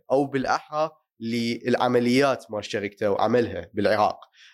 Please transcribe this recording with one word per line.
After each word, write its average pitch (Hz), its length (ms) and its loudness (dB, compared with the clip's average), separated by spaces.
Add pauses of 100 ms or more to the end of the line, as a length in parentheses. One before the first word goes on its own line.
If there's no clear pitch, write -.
(120)
أو 139 140 4
بالأحرى 151 640 -4 (300)
للعمليات 120 1300 0
ما 104 100 -6
شركته 104 480 -4
وعملها 101 640 0
بالعراق. 104 460 2 (340)